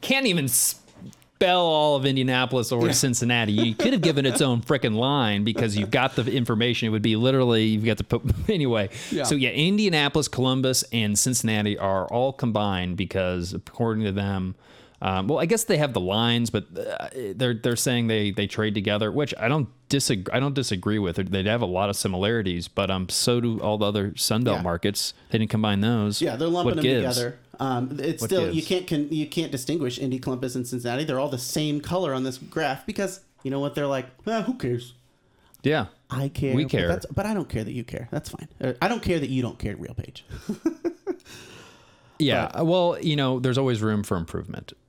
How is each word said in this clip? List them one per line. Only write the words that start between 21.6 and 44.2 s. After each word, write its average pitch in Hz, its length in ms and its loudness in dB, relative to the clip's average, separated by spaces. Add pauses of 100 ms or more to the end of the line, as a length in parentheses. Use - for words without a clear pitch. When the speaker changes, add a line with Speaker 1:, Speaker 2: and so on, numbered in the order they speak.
Speaker 1:
a 113 60 0
lot 92 240 0
of 101 60 -2
similarities, 95 720 0
but, 98 220 0
um, 92 200 0
so 120 300 2
do 117 200 0
all 107 160 0
the 104 100 2
other 101 300 0
Sun 117 280 0
Belt 104 140 2
Speaker 2:
Yeah. 92 40 -4
Speaker 1:
markets. 90 500 -2 (180)
They 113 80 0
didn't 110 120 0
combine 107 300 2
those. 107 420 2
Speaker 2:
Yeah, 139 140 -2
they're 156 120 -2
lumping 175 280 0
Speaker 1:
What - 0 -
Speaker 2:
them 151 80 -2
Speaker 1:
gives? 123 320 2
Speaker 2:
together. 123 220 -4 (220)
Um, 131 400 -4
it's 156 220 -2
Speaker 1:
What 220 80 -2
Speaker 2:
still, 185 180 2
you 170 60 -2
Speaker 1:
gives? 160 120 -2
Speaker 2:
can't 180 200 -2
con-, 147 240 -2
you 156 160 -2
can't 160 260 -4
distinguish 135 460 -4
Indy, 131 200 -2
Columbus, 127 360 -4
and 127 120 -4
Cincinnati. 123 380 -4
They're 135 160 -2
all 147 80 0
the 131 100 -4
same 147 440 -2
color 175 320 -2
on 131 100 -2
this 131 140 -6
graph - 480 -4
because, 190 340 -4 (220)
you 135 80 -4
know 139 100 -2
what, 143 140 -2
they're 147 120 -2
like, 131 200 -2 (200)
"Ah, 220 160 0
who 254 120 -2
cares?" 120 400 -4 (680)
Speaker 1:
Yeah. 135 240 2 (240)
Speaker 2:
I 135 180 -2
care, 135 260 -2
Speaker 1:
We 143 100 4
Speaker 2:
but 131 80 -6
Speaker 1:
care. 92 160 2
Speaker 2:
that's, 85 180 0
but 196 200 -2
I 220 80 0
don't 170 140 -2
care 110 140 -4
that 107 100 -6
you 120 120 -6
care. - 260 -10
That's 147 200 -6
fine. - 180 -14 (120)
Uh, 127 120 -2 (100)
I 180 60 2
don't 226 140 -2
care 170 180 0
that 139 100 -4
you 131 120 0
don't 113 160 -6
care, 104 180 -6
Real - 180 -10
Page. - 300 -12 (240)
<laughs> - 560 -6 (1120)
Speaker 1:
Yeah. 104 360 2
Speaker 2:
But 165 120 0
Speaker 1:
Well, 175 340 2
you 151 160 0
know, 131 240 0
there's 123 180 2
always 123 240 2
room 107 200 2
for 98 140 0
improvement. - 560 -8 (160)